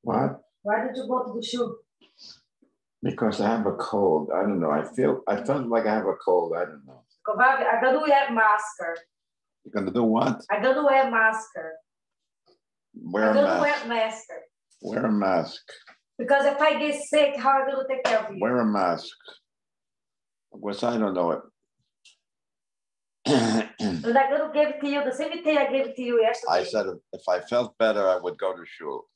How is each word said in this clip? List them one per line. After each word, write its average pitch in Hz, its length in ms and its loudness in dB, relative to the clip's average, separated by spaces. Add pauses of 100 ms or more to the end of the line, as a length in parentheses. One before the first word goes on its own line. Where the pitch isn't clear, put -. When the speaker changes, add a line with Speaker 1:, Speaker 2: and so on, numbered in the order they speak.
Speaker 1:
What? 131 380 -2 (220)
Speaker 2:
Why 226 240 -2
did 254 100 -8
you 262 120 -8
go 247 160 -2
to 208 160 -10
the 214 40 -10
shul? 240 320 -4 (1300)
Speaker 1:
Because - 380 -2
I 104 80 2
have 110 180 0
a 92 60 0
cold. 82 600 0
I 90 80 0
don't 98 180 0
know. 80 100 0
I 76 140 0 (100)
feel, 131 320 0
I 104 160 -2
felt 135 240 -2
like 113 200 0
I 107 80 2
have 104 120 -2
a 95 80 0 (100)
cold. 87 320 2
I 87 100 -2
don't 76 200 -18
know. - 160 -20 (240)
Speaker 2:
Kovavi, 254 400 2
I'm 233 160 2
gonna 262 180 2
wear 277 300 2
mask. 220 460 2 (880)
Speaker 1:
You're - 100 -20
gonna 95 180 -4
do 120 120 2
what? 113 460 2
Speaker 2:
I'm 202 120 0
gonna 269 220 2
wear 269 260 4
mask. 220 380 0 (1500)
Speaker 1:
Wear - 360 0
Speaker 2:
I'm - 60 4
Speaker 1:
a - 40 6
Speaker 2:
gonna - 80 6
Speaker 1:
mask. 90 140 2
Speaker 2:
wear 285 260 0
mask. 226 360 -2 (580)
Speaker 1:
Wear 107 240 -4
a 113 60 2
mask. 95 500 0 (560)
Speaker 2:
Because 277 280 2
if 277 140 0
I 302 180 4
get 302 240 -2
sick, 285 340 2
how 269 260 2
am 262 60 -2
I 277 40 -2
gonna 262 160 -4
take 262 160 -4
care 170 140 2
of - 160 -4
you? - 60 -10
Speaker 1:
Wear 120 180 2
a 117 80 2
mask. 92 420 0 (1400)
Of 104 80 -20
course, 101 220 -6
I 120 160 0
don't 104 160 0
know 87 180 2
it. 85 80 -2 (1800)
<clears throat> 113 480 2 (320)
Speaker 2:
And 233 140 2
I'm 269 120 2
gonna 294 220 -2
give 302 180 2
it 294 100 -8
to 294 80 -4
you 285 160 -2
the 262 80 -2
same 330 320 -6
thing 302 140 2
I 254 120 2
gave 233 160 0
it 226 100 -12
to 254 60 -10
you 240 180 0
yesterday. 226 320 0
Speaker 1:
I 180 120 2
said 104 220 -2 (260)
if - 160 -16
I 90 120 0
felt 120 380 -2
better, 104 300 2
I 92 80 4
would 90 220 -6
go 95 140 -2
to 85 140 -12
shul. 71 500 -12